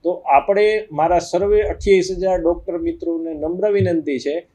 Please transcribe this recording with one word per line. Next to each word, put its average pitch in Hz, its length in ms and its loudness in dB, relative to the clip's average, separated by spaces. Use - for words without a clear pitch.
તો 175 60 2
આપણે, 190 540 2
મારા 165 280 2
સર્વે 202 420 0
અઠ્યાવીસ 190 560 0
હજાર 185 240 0
ડોક્ટર 170 360 -2
મિત્રોને 165 560 -6
નમ્ર 175 380 -2
વિનંતી 165 480 0
છે 143 160 -4